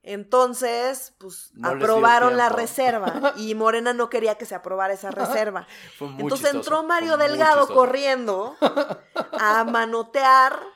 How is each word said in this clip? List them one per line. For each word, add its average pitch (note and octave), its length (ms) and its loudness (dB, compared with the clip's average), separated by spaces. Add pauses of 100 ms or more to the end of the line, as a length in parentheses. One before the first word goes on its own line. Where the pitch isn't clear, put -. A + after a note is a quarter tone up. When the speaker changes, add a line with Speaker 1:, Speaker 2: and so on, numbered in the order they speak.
Speaker 1:
Entonces, B3 1160 -2
pues, - 340 -20
Speaker 2:
No - 200 -6
les C#3 60 -4
dio G#3+ 60 0 (100)
Speaker 1:
aprobaron A#3+ 420 6
la A#3+ 100 4
Speaker 2:
tiempo. A#3 100 0
Speaker 1:
reserva B3 760 -2
Speaker 2:
<laughs> - 40 -14
Speaker 1:
y A3 180 -6
Morena A3+ 380 0
no A#3+ 160 -2
quería A3 260 -2
que A3 100 -14
se G3+ 100 -12
aprobara F#3+ 380 -4
esa G3 180 -8
reserva. G#3+ 560 -4 (300)
Speaker 2:
Fue C#3+ 120 -12
muy C#3 140 -10
Speaker 1:
Entonces C4 280 -4
Speaker 2:
chistoso, C#4 60 -6 (180)
Speaker 1:
entró D#4+ 80 -4
Mario E4 320 -4
Speaker 2:
fue - 20 -6
muy D4 100 0
Speaker 1:
Delgado D4+ 340 2
Speaker 2:
chistoso. C4 180 4
Speaker 1:
corriendo B3+ 800 0
Speaker 2:
<laughs> - 800 -4
Speaker 1:
a A3 240 2
manotear A#3 960 2 (160)